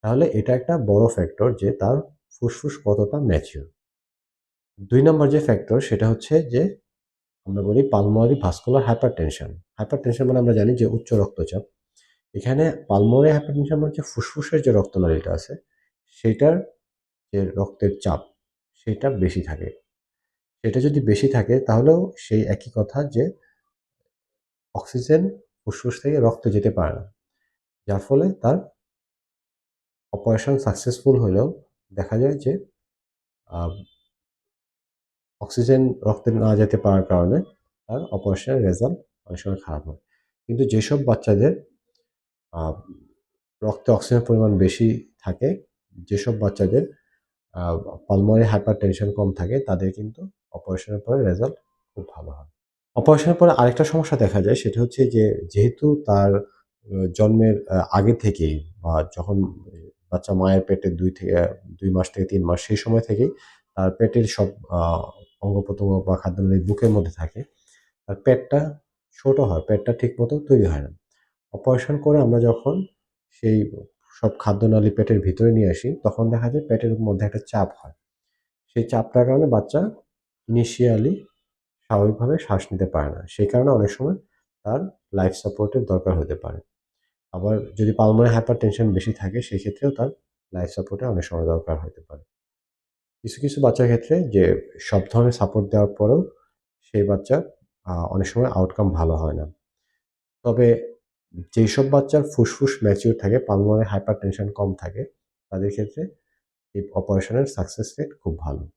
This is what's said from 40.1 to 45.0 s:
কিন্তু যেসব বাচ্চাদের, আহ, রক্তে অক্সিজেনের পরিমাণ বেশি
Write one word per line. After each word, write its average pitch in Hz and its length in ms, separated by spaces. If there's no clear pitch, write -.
কিন্তু 117 160
যেসব 113 420
বাচ্চাদের, 117 580
আহ, 80 300
রক্তে 107 280
অক্সিজেনের 120 340
পরিমাণ 110 320
বেশি 110 640